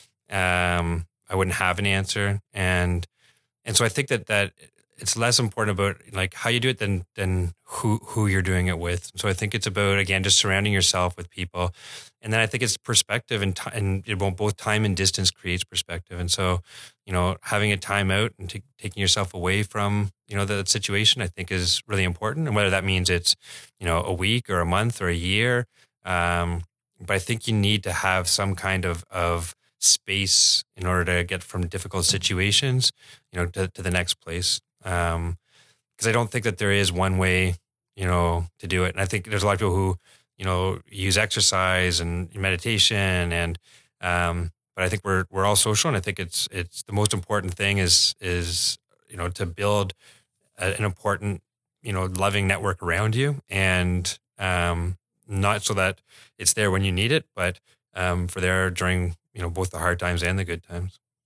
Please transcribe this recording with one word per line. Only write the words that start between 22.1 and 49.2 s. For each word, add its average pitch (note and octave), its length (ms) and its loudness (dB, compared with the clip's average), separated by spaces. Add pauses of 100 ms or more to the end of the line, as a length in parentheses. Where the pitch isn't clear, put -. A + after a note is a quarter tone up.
And G#2+ 80 0
whether G2+ 140 4
that F#2+ 140 2
means F#2 260 2
it's, F2 260 2 (440)
you F#2 60 -8
know, E2+ 180 2
a F#2 100 -2
week G#2 360 0
or F#2 100 2
a E2+ 60 2
month G2+ 360 0
or F#2 60 0
a F2 80 0
year, A2 520 0 (360)
um, F2 600 0 (360)
but F#2 140 -4
I F#2+ 60 2
think A2 280 -4
you A2+ 60 0
need G#2 300 2
to F#2 80 -4
have F#2 360 0
some G2 280 0
kind F#2+ 300 -2
of, E2+ 240 -2
of F2 460 -2 (240)
space - 840 2 (140)
in F2+ 80 -4
order F2+ 320 2
to F2 60 2
get F2 180 -4
from F2+ 240 -4
difficult F2+ 400 -2
situations, G#2 840 2 (400)
you F2+ 80 -4
know, F2 80 0
to, F#2 200 -2
to - 140 -12
the F2+ 80 -2
next F2 260 2
place. - 460 -4 (220)
Um, E2+ 540 -2 (600)
'cause - 100 -2
I A2+ 40 4
don't A2+ 180 2
think A#2+ 140 -4
that G#2+ 140 0
there G2+ 140 2
is G2 200 4
one F#2 260 2
way, F#2 380 4 (400)
you F#2+ 100 -4
know, F2 420 2 (120)
to - 80 -10
do F2+ 160 0
it. F2+ 100 0
And F#2+ 80 -4
I G2 40 2
think F#2 200 -4
there's G#2 180 -2
a - 20 0
lot G2+ 80 4
of F#2 60 0
people F#2+ 160 2
who, F#2 220 2 (400)
you F#2+ 80 -10
know, F#2 420 -2
use F#2+ 300 0
exercise F#2 840 2
and E2+ 360 -4
meditation F#2+ 960 2
and, E2+ 280 -2 (420)
um, F2 500 0 (240)
but F#2+ 80 -2
I F#2 60 2
think G2+ 140 -2
we're, F#2 260 2
we're F#2+ 160 0
all G#2 100 4
social. A2 320 2
And B2+ 100 2
I - 20 0
think F#2 200 -4
it's, - 320 -4
it's F2+ 320 -8
the G#2 100 -10
most G#2 200 2
important F#2 400 -4
thing G2+ 240 0
is, F2+ 420 2
is, F2 600 -4 (280)
you F2+ 100 -16
know, F2 120 -4